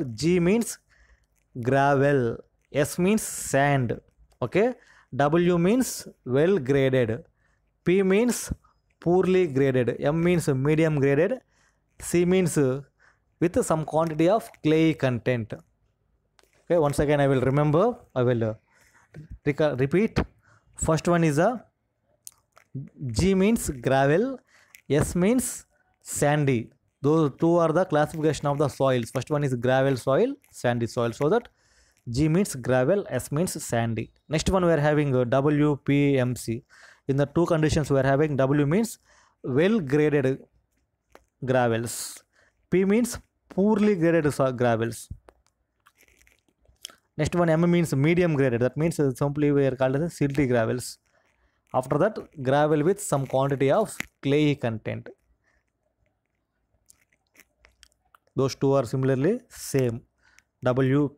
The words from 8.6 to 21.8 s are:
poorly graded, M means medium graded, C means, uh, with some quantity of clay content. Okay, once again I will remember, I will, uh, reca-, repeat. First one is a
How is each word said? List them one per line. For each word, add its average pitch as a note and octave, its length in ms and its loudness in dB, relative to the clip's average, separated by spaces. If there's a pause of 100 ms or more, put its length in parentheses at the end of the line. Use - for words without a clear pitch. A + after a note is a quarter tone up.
poorly F3+ 460 2
graded, C3 520 2
M D3+ 240 0
means F3 240 0
medium D3+ 580 0
graded, D#3+ 340 2 (600)
C F3 240 0
means, F3+ 340 2
uh, C3+ 240 0 (600)
with F3 140 0 (100)
some D#3 180 0
quantity D#3+ 460 0
of G#3+ 200 0 (140)
clay D#3 300 2
content. B2 600 -4
Okay, - 1200 -10
once C#3+ 220 2
again D3 200 2
I C#3 80 2
will C3+ 140 2
remember, D3 420 2 (320)
I B2+ 80 0
will, A#2+ 280 0
uh, - 20 -4 (920)
reca-, D3 320 -2
repeat. E3+ 420 0 (560)
First - 320 -2
one E3+ 180 2
is C#3+ 120 2
a G#3 280 0 (1500)